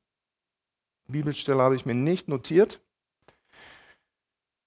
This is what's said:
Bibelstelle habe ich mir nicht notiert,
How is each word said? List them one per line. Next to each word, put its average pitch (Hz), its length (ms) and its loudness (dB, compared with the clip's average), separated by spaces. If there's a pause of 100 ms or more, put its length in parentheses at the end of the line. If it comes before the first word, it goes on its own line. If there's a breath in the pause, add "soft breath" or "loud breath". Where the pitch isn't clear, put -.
(1040)
Bibelstelle 143 560 -2
habe 131 140 4
ich 123 100 -6
mir 113 80 -2
nicht 151 360 -2
notiert, 160 500 2 (1900 soft breath)